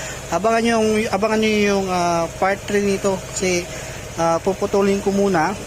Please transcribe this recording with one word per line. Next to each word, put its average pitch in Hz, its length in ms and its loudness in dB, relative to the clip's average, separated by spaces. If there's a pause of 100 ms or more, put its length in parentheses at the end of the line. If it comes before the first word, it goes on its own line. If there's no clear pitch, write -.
(300)
Abangan 226 320 2
nyo 233 160 2
yung, 220 100 4 (220)
abangan 220 320 0
nyo 220 80 2
yung, 202 400 2
ah, 175 480 0
part 196 320 0
three 202 160 2
nito 196 320 0 (160)
kasi, 180 320 0 (500)
ah, 165 240 2
puputulin 196 640 0
ko 196 80 0
muna 196 400 2 (160)